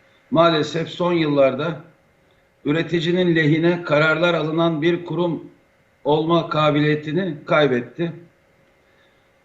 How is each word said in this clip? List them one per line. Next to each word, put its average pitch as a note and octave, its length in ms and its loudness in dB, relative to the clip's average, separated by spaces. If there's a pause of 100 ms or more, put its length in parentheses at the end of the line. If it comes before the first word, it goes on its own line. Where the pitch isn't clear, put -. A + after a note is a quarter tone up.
(320)
maalesef D#3+ 580 2
son F3 240 -2
yıllarda D3 680 0 (840)
üreticinin E3 720 0
lehine D#3+ 480 2
kararlar D#3+ 500 2
alınan D#3+ 480 -2
bir E3+ 240 -2
kurum E3 380 -4 (600)
olma D#3+ 460 0
kabiliyetini D3+ 840 0 (120)
kaybetti. D3+ 640 0 (1300)